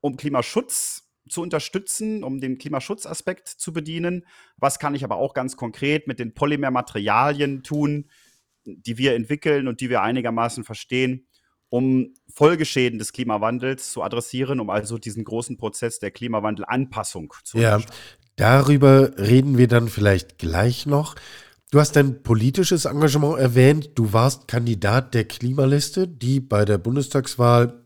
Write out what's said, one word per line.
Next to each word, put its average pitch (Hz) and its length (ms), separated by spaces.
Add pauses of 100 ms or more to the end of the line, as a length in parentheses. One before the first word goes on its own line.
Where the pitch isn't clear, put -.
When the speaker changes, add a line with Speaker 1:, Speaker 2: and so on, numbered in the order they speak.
Speaker 1:
um 135 160
Klimaschutz - 920 (180)
zu - 140
unterstützen, 196 840
um 135 160
den 131 180
Klimaschutzaspekt 160 880
zu - 240
bedienen. 165 540 (300)
Was - 220
kann 143 160
ich 135 100
aber 117 120
auch 131 180
ganz 131 220
konkret 139 520
mit 131 100
den 117 160
Polymermaterialien 135 1300
tun, 147 480 (540)
die 113 340
wir 131 160
entwickeln 139 540
und 117 120
die 127 100
wir 117 120
einigermaßen 117 600
verstehen, 127 640 (400)
um 131 460 (180)
Folgeschäden 147 680
des 107 140
Klimawandels 120 800
zu 110 100
adressieren, 127 560
um 104 120
also 104 260
diesen 110 280
großen 113 320
Prozess 113 420
der 101 120
Klimawandelanpassung 110 1200 (100)
zu - 140
Speaker 2:
Ja. 113 180
Speaker 1:
unterstützen. - 260 (340)
Speaker 2:
Darüber 135 840
reden 127 400
wir 127 100
dann 117 200
vielleicht 101 500
gleich 95 480
noch. 143 280 (560)
Du 143 100
hast 147 160
dein 139 260
politisches 135 600
Engagement 147 540
erwähnt. 135 560
Du 110 180
warst 117 360
Kandidat 117 680
der 113 100
Klimaliste, 139 840
die 135 340
bei 104 240
der 104 140
Bundestagswahl 120 1080